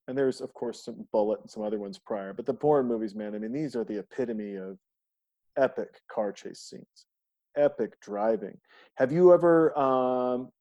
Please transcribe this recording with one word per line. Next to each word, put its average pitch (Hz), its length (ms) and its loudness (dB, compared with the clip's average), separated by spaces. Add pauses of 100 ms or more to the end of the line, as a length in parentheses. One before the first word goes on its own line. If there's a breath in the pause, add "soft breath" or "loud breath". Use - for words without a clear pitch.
and 127 100 -8
there's, 135 240 -2
of - 140 -14
course, 120 280 -10
some 113 280 -14
Bullitt 107 300 0
and - 100 -20
some 110 100 -10
other 107 160 -4
ones 101 220 -10
prior, 98 340 -8
but 113 140 -8
the 135 60 -2
Bourne 143 340 2
movies, 110 260 -4
man, 104 220 -8
I - 20 -6
mean, 110 140 -8
these 139 240 -6
are 117 80 -4
the 104 160 -6
epitome 107 560 -6
of 95 240 -12 (760)
epic - 460 -2 (100)
car 104 200 -4
chase - 300 -16
scenes, - 440 -20 (500)
epic 139 460 0
driving. 104 560 -2 (380 soft breath)
Have 131 160 0
you 180 220 10
ever, 165 440 6
um, 127 720 0 (120)